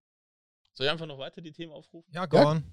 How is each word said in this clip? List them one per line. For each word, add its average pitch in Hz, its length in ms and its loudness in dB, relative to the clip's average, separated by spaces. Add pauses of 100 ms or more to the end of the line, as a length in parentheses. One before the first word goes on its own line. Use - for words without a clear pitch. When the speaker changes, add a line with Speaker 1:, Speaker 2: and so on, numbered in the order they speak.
(720)
Speaker 1:
Soll 131 140 -2
ich 147 60 4
einfach 165 140 -6
noch 139 120 -14
weiter 139 240 -14
die 156 100 -16
Themen 165 200 -14
aufrufen? 160 400 -20
Speaker 2:
Ja, 180 140 -6
go 151 120 2
Speaker 3:
Ja, 277 120 10
Speaker 2:
on. 156 220 0